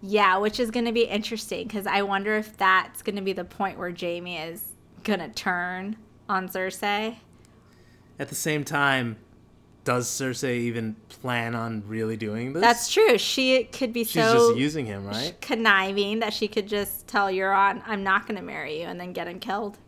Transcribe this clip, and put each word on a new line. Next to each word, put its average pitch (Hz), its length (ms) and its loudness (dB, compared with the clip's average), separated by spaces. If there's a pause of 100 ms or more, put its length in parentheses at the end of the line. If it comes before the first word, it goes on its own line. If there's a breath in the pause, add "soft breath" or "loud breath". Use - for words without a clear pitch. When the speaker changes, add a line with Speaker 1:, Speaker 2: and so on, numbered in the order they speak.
Speaker 1:
Yeah, 196 340 4
which 214 240 0
is 233 100 0
gonna 233 220 -2
be 233 120 4
interesting, 214 640 -6
'cause 208 200 -6
I 202 160 2
wonder 196 340 0
if 214 220 -6
that's 185 420 4
gonna 202 220 -6
be 190 100 -2
the 185 140 -6
point 190 320 -6
where 175 200 -6
Jaime 175 380 -6
is 165 280 -10 (380)
gonna 180 280 -2
turn 185 680 -4 (320)
on 190 220 0
Cersei. 202 640 -2 (1000 soft breath)
Speaker 2:
At 139 100 -6
the - 60 -10
same 151 300 -2
time, 135 520 2 (680)
does 123 240 2
Cersei 131 500 -2
even 113 380 -2 (120)
plan 120 460 -4
on 113 320 -4
really 110 320 -2
doing 110 340 -4
this? 160 80 -2
Speaker 1:
That's 233 320 4
true. 392 240 8
She 262 480 2
could - 280 -4
be 233 120 0
Speaker 2:
She's 214 180 2
Speaker 1:
so 233 280 8
Speaker 2:
just 233 100 2
using 151 260 0
him, 98 200 -6
right? 117 340 -4
Speaker 1:
conniving 202 760 2
that 214 160 -2
she 214 140 -2
could 208 200 -2
just 202 380 -4
tell 202 220 2
Euron, 190 580 2
"I'm 208 180 -4
not 196 220 2
gonna 196 160 -6
marry 156 400 -8
you," 170 40 -8
and 180 140 -8
then 180 140 -12
get 175 120 -6
him 175 140 -10
killed. 208 480 -6